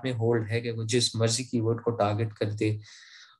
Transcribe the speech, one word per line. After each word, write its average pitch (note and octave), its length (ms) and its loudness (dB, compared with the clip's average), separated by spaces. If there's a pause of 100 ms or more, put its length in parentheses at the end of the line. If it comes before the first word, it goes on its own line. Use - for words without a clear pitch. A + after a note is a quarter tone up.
में B2+ 60 -2
hold A2+ 360 2
है A#2 140 0
कि A#2+ 100 -4
वो A2+ 140 -6
जिस A#2 300 2
मर्जी A2+ 280 2
keyword A2+ 380 0
को A#2 100 0
टारगेट G#2+ 420 0
कर - 120 -4
दे, G#2+ 340 0 (600)